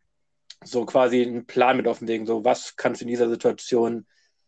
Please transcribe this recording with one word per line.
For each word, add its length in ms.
so 220
quasi 360
einen 240
Plan 300
mit 120
auf 120
den 80
Weg, 180
so 180
was 320
kannst 240
du 40
in 40
dieser 200
Situation 800